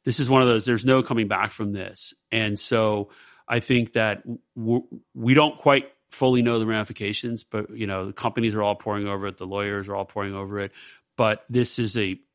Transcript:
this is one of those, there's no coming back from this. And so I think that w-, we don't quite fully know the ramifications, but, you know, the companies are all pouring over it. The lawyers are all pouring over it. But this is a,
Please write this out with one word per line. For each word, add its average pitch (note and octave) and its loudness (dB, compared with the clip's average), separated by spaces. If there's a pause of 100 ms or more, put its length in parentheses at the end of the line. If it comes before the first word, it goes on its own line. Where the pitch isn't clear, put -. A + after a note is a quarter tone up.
this C3 0
is B2 0
one C3 8
of B2 6
those, A2+ 4
there's A#2 0
no C3 6
coming A#2 -2
back G2+ -2
from G2+ -6
this. F#2+ -10 (180)
And G#2+ -2
so G#2+ 0 (400)
I A#2+ 0
think A#2+ 0
that A2 0 (300)
w-, A#2 -2 (280)
we A#2+ 2
don't D3+ 4
quite C#3 2 (200)
fully B2+ 2
know A#2 2
the A2 0
ramifications, A2 -4
but, G#2 -8
you A2 -6
know, F#2+ -6
the G2 -10
companies A2+ -2
are G#2+ -2
all G#2 2
pouring G#2 -4
over G2+ -6
it. F#2+ -10
The F#2+ -10
lawyers G2+ -4
are G2+ -6
all G2 -4
pouring G2+ -8
over G2 -8
it. G2 -6 (440)
But G#2+ 0
this A#2+ 0
is A2 -4
a, F#2+ -2 (160)